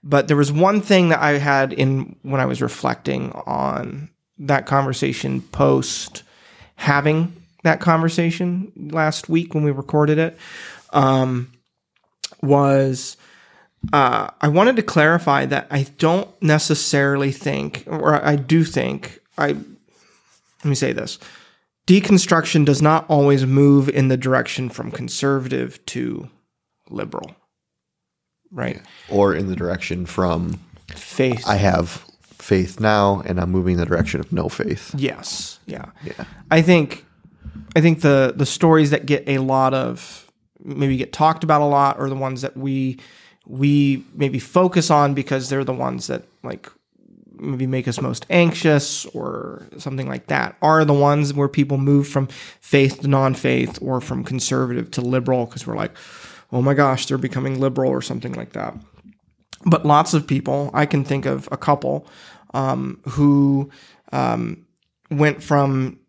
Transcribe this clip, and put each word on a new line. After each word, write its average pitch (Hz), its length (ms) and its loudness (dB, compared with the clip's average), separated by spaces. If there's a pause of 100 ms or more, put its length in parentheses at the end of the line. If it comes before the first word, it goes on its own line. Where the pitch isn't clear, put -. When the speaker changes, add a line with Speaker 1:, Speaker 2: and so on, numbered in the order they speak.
Speaker 1:
But 143 240 2
there 147 100 4
was 143 140 4
one 190 300 4
thing 185 280 4
that 160 100 2
I 147 180 2
had 139 360 0
in 135 500 -2
when 135 180 -2
I 131 60 0
was 127 160 -4
reflecting 123 680 -6 (140)
on - 640 -6 (300)
that 139 260 -2
conversation 131 760 -2
post - 840 -2 (540)
having 151 540 0 (320)
that 160 160 2
conversation 170 920 0 (200)
last 156 380 -2
week 170 240 0
when 151 100 0
we 147 80 2
recorded 147 460 0
it, 160 180 -2 (580)
um, 131 580 2 (920)
was, 139 760 2 (760)
uh, 123 360 4 (120)
I 147 60 2
wanted 202 300 4
to 220 60 0
clarify 151 600 2
that 135 240 -4
I 139 140 -2 (160)
don't 170 280 2 (140)
necessarily 143 920 0
think, 139 540 -6
or 151 300 0 (100)
I 147 100 2
do 151 280 2
think, 135 560 -4 (180)
I, 143 120 0
let - 1160 -14
me 139 100 2
say 127 180 -2
this, - 240 -8 (680)
deconstruction 180 800 4
does 143 160 4
not 156 280 4
always 143 360 4
move 139 440 6
in 135 200 2
the 131 80 2
direction 127 520 -2
from 113 220 -10
conservative 127 960 -4
to 120 420 -8 (600)
liberal, - 440 -10 (1160)
right? 123 260 -8
Speaker 2:
Yeah. - 380 -14
Or 98 180 4
in 95 140 -2
the 92 80 -4
direction 90 500 -6
from 87 540 -2 (360)
Speaker 1:
Faith. 127 520 -4
Speaker 2:
I 107 80 2
have 90 500 0 (180)
faith - 560 -2
now, 101 460 2
and 90 160 -4
I'm 87 100 -2
moving 92 220 0
in 85 60 0
the 85 60 0
direction 80 360 -2
of - 100 -8
no - 160 -2
faith. - 500 -6
Speaker 1:
Yes. - 680 -8
Yeah. - 200 -14 (180)
Speaker 2:
Yeah. - 200 -12 (260)
Speaker 1:
I 160 120 6
think, 160 440 2 (720)
I 160 60 6
think 160 200 4
the, 139 340 4
the 143 100 0
stories 156 460 4
that 147 140 -2
get 139 220 -2
a 135 120 -2
lot 131 340 0
of, 123 580 -8 (320)
maybe 139 320 -2
get 127 160 -6
talked 160 320 0
about 151 180 2
a 147 40 2
lot, 139 340 2
or 139 100 -4
the 135 60 -6
ones 131 280 -6
that 135 120 -8
we, 131 440 -4 (460)
we 139 580 0 (100)
maybe 135 260 -4
focus 180 500 0
on 147 240 4
because 131 360 -4
they're 135 160 -2
the 127 80 -4
ones 127 340 -6
that, 123 160 -6 (180)
like, - 300 -14 (680)
maybe 131 280 -4
make 131 200 -2
us 120 120 -4
most 127 300 -6
anxious 165 800 2
or - 600 -10 (100)
something 135 300 -8
like 131 200 -10
that, 135 340 -2
are 156 240 4
the 147 80 2
ones 143 400 2
where 139 160 0
people 139 280 0
move 139 300 2
from 135 200 -2 (340)
faith 135 400 2
to 139 80 -4
non-faith 131 720 0
or 127 180 -4
from 127 240 -8
conservative 127 680 -4
to - 100 -6
liberal, 123 460 -2
'cause 120 200 -14
we're 113 80 -8
like, 107 200 -8 (560)
"Oh 123 120 -2
my 139 100 2
gosh, 135 340 2
they're 135 100 -4
becoming 131 420 -6
liberal," 131 320 0
or 131 100 -2
something 123 320 -8
like - 200 -12
that. - 200 -8 (920)
But 165 200 4
lots 147 280 4
of 147 140 0
people, 139 460 -2
I 147 140 2
can 143 160 -2
think 139 220 -4
of 135 260 -4
a 135 60 -6
couple, 143 500 -2 (460)
um, 131 460 -4 (100)
who, 139 600 2 (420)
um, 120 540 -4 (460)
went 147 320 2
from 139 640 0